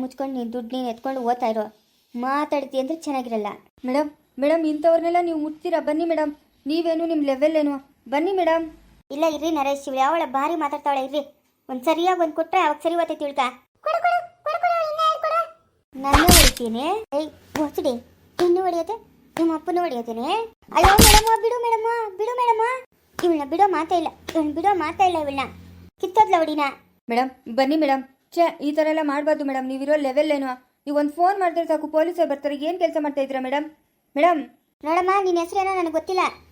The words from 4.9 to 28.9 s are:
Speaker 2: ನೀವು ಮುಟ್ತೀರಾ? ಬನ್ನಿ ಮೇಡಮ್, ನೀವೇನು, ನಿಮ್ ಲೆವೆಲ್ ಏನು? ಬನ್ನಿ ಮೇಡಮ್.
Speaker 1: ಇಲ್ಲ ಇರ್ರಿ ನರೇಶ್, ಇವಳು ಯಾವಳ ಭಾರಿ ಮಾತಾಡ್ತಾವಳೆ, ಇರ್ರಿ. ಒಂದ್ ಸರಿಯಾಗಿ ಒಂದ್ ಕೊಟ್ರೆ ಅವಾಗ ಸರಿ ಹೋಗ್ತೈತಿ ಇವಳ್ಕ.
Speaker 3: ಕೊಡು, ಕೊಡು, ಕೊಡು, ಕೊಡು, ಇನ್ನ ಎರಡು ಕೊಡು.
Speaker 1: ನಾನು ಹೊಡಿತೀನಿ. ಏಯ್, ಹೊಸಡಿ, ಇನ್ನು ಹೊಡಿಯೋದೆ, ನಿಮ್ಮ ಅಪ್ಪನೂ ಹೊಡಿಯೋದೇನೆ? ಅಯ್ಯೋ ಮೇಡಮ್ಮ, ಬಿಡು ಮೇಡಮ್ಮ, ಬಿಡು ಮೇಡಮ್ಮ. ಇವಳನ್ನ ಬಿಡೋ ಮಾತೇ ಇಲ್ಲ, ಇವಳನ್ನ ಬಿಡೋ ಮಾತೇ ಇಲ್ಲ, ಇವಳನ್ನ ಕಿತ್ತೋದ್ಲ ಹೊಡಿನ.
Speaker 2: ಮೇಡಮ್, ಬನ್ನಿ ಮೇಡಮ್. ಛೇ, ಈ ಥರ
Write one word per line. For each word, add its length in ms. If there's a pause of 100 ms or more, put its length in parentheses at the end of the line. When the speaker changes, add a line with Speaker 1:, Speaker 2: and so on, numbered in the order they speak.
Speaker 2:
ನೀವು 180
ಮುಟ್ತೀರಾ? 340 (100)
ಬನ್ನಿ 220
ಮೇಡಮ್, 200 (380)
ನೀವೇನು, 420
ನಿಮ್ 180
ಲೆವೆಲ್ 320
ಏನು? 140 (380)
ಬನ್ನಿ 260
ಮೇಡಮ್. 260 (500)
Speaker 1:
ಇಲ್ಲ 100 (100)
ಇರ್ರಿ 140 (100)
ನರೇಶ್, 280
ಇವಳು 180
ಯಾವಳ 200 (100)
ಭಾರಿ 280
ಮಾತಾಡ್ತಾವಳೆ, 440
ಇರ್ರಿ. 140 (480)
ಒಂದ್ 180
ಸರಿಯಾಗಿ 360
ಒಂದ್ 160
ಕೊಟ್ರೆ 260
ಅವಾಗ 200
ಸರಿ 140
ಹೋಗ್ತೈತಿ 260
ಇವಳ್ಕ. 180 (420)
Speaker 3:
ಕೊಡು, 200
ಕೊಡು, 140 (260)
ಕೊಡು, 180
ಕೊಡು, 120 (140)
ಇನ್ನ 180
ಎರಡು 160
ಕೊಡು. 160 (560)
Speaker 1:
ನಾನು 300 (100)
ಹೊಡಿತೀನಿ. 500 (320)
ಏಯ್, 120 (320)
ಹೊಸಡಿ, 320 (520)
ಇನ್ನು 200
ಹೊಡಿಯೋದೆ, 300 (440)
ನಿಮ್ಮ 200
ಅಪ್ಪನೂ 260
ಹೊಡಿಯೋದೇನೆ? 420 (500)
ಅಯ್ಯೋ 160 (100)
ಮೇಡಮ್ಮ, 280 (120)
ಬಿಡು 220
ಮೇಡಮ್ಮ, 240 (300)
ಬಿಡು 200
ಮೇಡಮ್ಮ. 260 (600)
ಇವಳನ್ನ 280
ಬಿಡೋ 120 (100)
ಮಾತೇ 260
ಇಲ್ಲ, 80 (220)
ಇವಳನ್ನ 260
ಬಿಡೋ 160 (100)
ಮಾತೇ 260
ಇಲ್ಲ, 140
ಇವಳನ್ನ 220 (560)
ಕಿತ್ತೋದ್ಲ 400
ಹೊಡಿನ. 240 (460)
Speaker 2:
ಮೇಡಮ್, 200 (280)
ಬನ್ನಿ 240
ಮೇಡಮ್. 200 (320)
ಛೇ, 100 (220)
ಈ 100
ಥರ 160